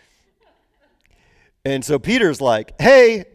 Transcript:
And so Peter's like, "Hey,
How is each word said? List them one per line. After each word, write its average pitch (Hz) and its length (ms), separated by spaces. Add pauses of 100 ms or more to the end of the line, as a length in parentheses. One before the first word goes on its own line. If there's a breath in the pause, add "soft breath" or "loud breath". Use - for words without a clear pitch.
(1700 soft breath)
And 135 160
so 147 160
Peter's 175 440
like, 113 360
"Hey, 233 460 (100)